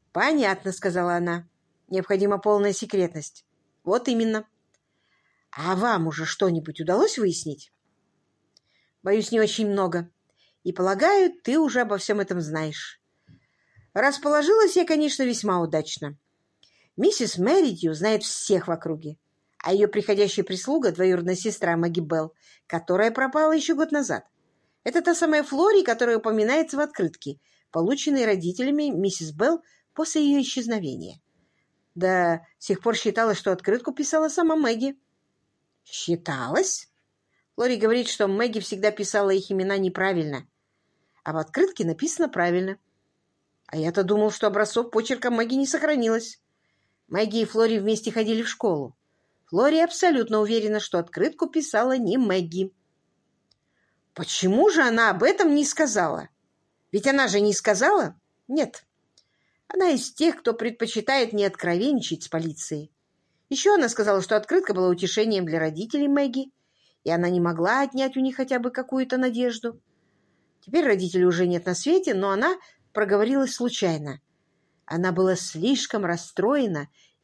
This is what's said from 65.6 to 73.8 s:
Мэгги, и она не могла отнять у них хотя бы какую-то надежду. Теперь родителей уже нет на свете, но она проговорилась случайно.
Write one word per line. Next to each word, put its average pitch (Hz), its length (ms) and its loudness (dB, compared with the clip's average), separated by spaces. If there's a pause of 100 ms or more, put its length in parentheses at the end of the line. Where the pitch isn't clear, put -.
Мэгги, 269 440 0 (520)
и 156 60 -2
она 175 180 2
не 180 120 2
могла 175 420 2
отнять 262 340 -2
у 262 40 0
них 262 160 -2
хотя 262 220 -2
бы 240 140 -4
какую-то 262 440 -4
надежду. 233 640 -2 (800)
Теперь 302 240 0
родителей 185 400 2
уже 180 220 4
нет 175 200 -2
на 180 80 0
свете, 320 400 2
но 196 160 0
она 277 260 0 (360)
проговорилась 220 640 2
случайно. 165 640 -4 (640)